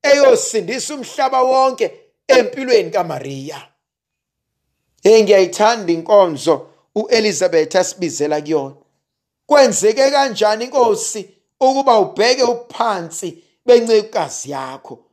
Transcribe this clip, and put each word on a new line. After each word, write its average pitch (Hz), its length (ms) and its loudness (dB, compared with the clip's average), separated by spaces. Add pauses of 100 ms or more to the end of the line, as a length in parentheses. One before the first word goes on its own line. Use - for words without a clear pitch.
eyosindisa 262 920 2
umhlaba 262 480 -2
wonke 262 500 0 (360)
empilweni 247 640 0
kaMaria. 139 720 -8 (1400)
Hey, 220 200 6
ngiyayithanda 196 680 2
inkonzo 165 760 0 (280)
uElizabeth 185 800 0
asibizela 151 640 -4
kuyona. 143 340 -6 (720)
"Kwenzeke 262 640 2
kanjani, 226 560 -2
Nkosi, 226 640 -2 (300)
ukuba 269 380 2
ubheke 240 440 0
uphansi 196 1000 -6 (220)
bencekukazi 214 840 0
yakho? 135 480 -12 (140)